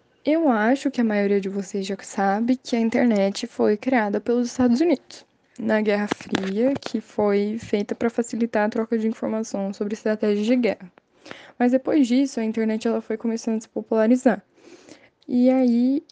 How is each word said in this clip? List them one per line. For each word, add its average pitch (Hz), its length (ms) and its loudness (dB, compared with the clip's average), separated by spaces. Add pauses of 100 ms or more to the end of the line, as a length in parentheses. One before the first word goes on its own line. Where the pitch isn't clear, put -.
(240)
Eu 320 240 2
acho 247 440 2
que - 80 -2
a 240 40 2
maioria 202 360 2
de 190 80 -4
vocês 196 360 -6
já 190 180 -6
sabe 214 540 0
que - 200 -6
a 226 40 2
internet 226 680 2
foi 214 280 0
criada 214 440 0
pelos 240 260 0
Estados 240 340 2
Unidos, - 460 -2 (320)
na 220 220 0
Guerra 208 260 0
Fria, 202 640 -2
que - 280 -6
foi 208 580 -2
feita - 380 -4
pra 233 120 0
facilitar 226 580 -2
a 214 40 -2
troca 226 260 -4
de 220 120 0
informação 220 640 -4
sobre 208 220 -6
estratégias 214 520 -2
de 240 80 4
guerra. 208 340 -2 (680)
Mas 247 140 2
depois 262 340 2
disso, 262 320 0
a 226 60 -2
internet, 220 420 -2
ela 226 140 -2
foi 220 160 -6
começando 226 400 -4
a 220 40 -4
se - 80 -16
popularizar. 220 720 2 (880)
E 247 220 4
aí, 254 600 2